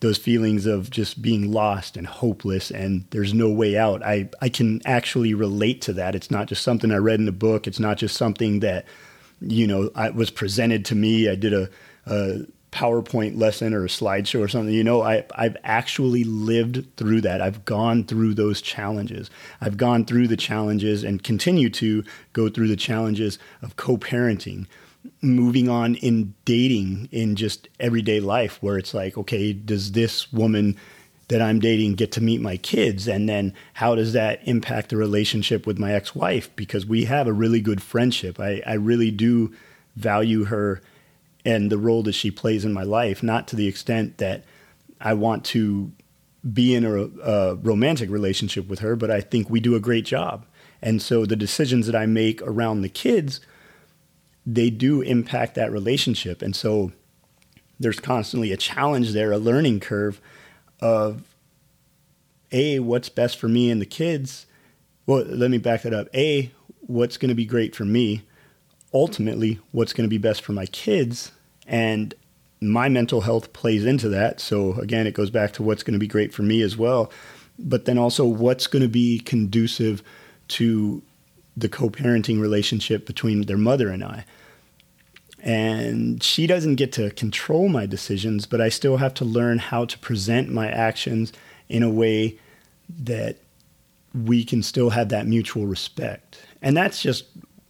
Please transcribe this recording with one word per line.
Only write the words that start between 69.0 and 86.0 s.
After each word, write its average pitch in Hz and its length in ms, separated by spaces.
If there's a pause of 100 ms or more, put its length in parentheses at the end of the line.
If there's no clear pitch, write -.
what's 113 200
gonna 113 160
be 110 100
best 107 240
for 104 100
my 95 140
kids? 135 640 (340)
And 110 480 (460)
my 113 280
mental 120 340
health 113 300
plays 107 340
into 123 220
that. 101 320
So 98 340
again, 110 320
it 101 80
goes 104 160
back 107 240
to - 80
what's 107 200
gonna 104 160
be 104 100
great 104 260
for 104 80
me 110 200
as 101 140
well. 117 360 (460)
But 127 260
then 123 140
also 120 260
what's 120 420
gonna 135 220
be 120 320
conducive 110 800 (460)
to 107 540 (540)
the 110 120
co-parenting 117 720
relationship 107 640
between 107 360
their 101 160
mother 117 320
and 95 120
I. 98 220 (1200)
And 117 800